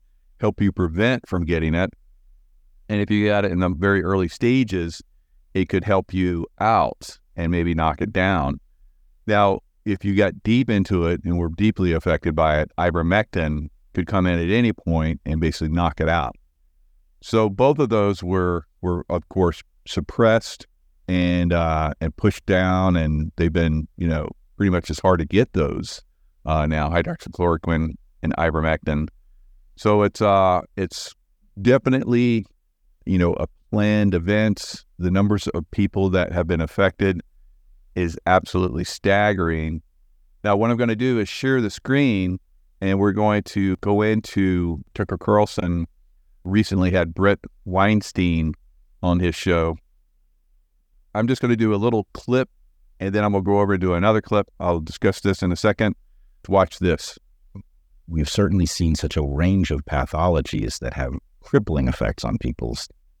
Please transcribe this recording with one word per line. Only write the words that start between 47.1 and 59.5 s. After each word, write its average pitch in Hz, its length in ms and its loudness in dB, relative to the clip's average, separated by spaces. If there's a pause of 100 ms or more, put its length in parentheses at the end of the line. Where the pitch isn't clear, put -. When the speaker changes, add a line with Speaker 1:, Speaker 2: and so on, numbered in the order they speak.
Speaker 1:
Brett 98 240 2 (260)
Weinstein 92 880 0 (500)
on 90 160 2
his 87 160 0
show. 82 440 0 (1400)
I'm 110 120 -2
just 127 140 0
gonna 120 160 2
do 110 180 2
a - 20 2
little 110 360 0
clip, 127 380 -2 (500)
and 98 140 -4
then 104 100 2
I'm 104 80 2
gonna 98 100 0
go 101 180 4
over 101 120 2
and 92 80 0
do 90 140 2
another 104 260 2
clip. 101 260 0 (140)
I'll 85 200 0
discuss 92 400 -2
this 98 220 -2
in 92 80 0
a 85 60 -2
second. 104 400 0 (520)
Watch 95 320 2
this. 85 380 -2 (920)
Speaker 2:
We've 80 200 -2
certainly 92 380 2
seen 80 280 0
such - 220 -4
a 78 60 0
range 80 480 2